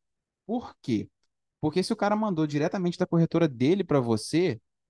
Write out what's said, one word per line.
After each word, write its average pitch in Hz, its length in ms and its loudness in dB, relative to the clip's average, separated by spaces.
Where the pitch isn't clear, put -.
Por 226 360 -6
quê? 110 280 -4
Porque 156 240 0
se - 80 -6
o 220 60 -2
cara 208 180 0
mandou 196 320 0
diretamente 175 500 -2
da 180 80 0
corretora 165 400 2
dele 147 380 2
pra 147 160 2
você, 120 600 0